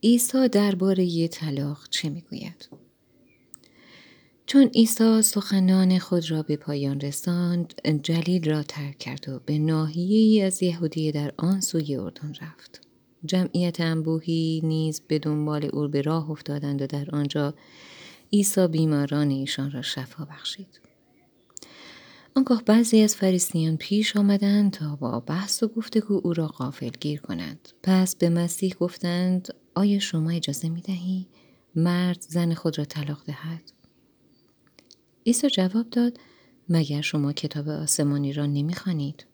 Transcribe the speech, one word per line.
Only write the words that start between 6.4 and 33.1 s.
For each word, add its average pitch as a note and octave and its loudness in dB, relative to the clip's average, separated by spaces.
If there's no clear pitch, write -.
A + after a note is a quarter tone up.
به D3+ -2
پایان C#3 -4
رساند، F3 -2
جلیل E3 0
را D3+ 0
ترک C#3+ -10
کرد - -12
و C3 -8
به D3+ 0
ناحیه‌ای F3 2
از F#3+ 0
یهودیه E3 -2
در D3 -4
آن F#3 0
سوی D3+ -2
اردن C#3+ -10
رفت. - -20
جمعیت F3 0
انبوهی D#3+ 0
نیز D#3 -2
به D#3 0
دنبال D3+ -2
او D3 -2
به C#3+ 0
راه D#3 -2
افتادند C#3+ -6
و C#3 -4
در C#3+ -6
آنجا D3 -2
عیسی G3 2
بیماران D3 0
ایشان C3+ -4
را C3 -8
شفا C3+ -10
بخشید. - -14
آنگاه B3+ 2
بعضی A3+ 6
از G#3+ 4
فریسیان E3+ 2
پیش G#3 0
آمدند G3+ 4
تا D3 -6
با A#2+ -4
بحث F#3 -4
و A3+ 0
گفتگو A3 -2
او F3 0
را D#3+ 0
غافلگیر C#3 -6
کنند. F2 -10
پس F#3 2
به F3 2
مسیح F3 -2
گفتند: F3+ -2
«آیا G3+ 2
شما D#3+ -2
اجازه E3 -4
می‌دهی F3+ -6
مرد F3 0
زن E3+ 0
خود E3 -4
را D3 -4
طلاق D3 -8